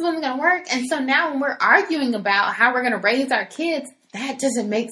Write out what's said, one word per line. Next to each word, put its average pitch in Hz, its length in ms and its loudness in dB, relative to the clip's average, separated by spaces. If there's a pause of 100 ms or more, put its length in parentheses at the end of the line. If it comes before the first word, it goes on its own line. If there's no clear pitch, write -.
wasn't 330 220 -2
gonna 262 180 -4
work? 349 300 2
And 247 160 -2
so 311 120 -2
now 294 320 0
when 269 80 -4
we're 277 200 -2
arguing 285 540 2
about 202 400 0
how 240 200 4
we're 247 100 0
gonna 240 140 0
raise 247 340 0
our 214 140 0
kids, 311 440 -4 (240)
that 254 260 -6
doesn't 233 300 -2
make 226 220 -2